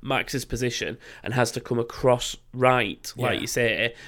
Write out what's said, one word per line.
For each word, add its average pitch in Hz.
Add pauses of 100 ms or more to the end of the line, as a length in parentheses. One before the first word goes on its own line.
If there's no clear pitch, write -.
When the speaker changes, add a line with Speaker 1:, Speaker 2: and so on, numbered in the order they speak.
Speaker 1:
Max's 127
position, 120 (240)
and 123
has 123
to 120
come 123
across 123 (160)
right, 123
like 120
Speaker 2:
Yeah. -
Speaker 1:
you 113
say, 117 (140)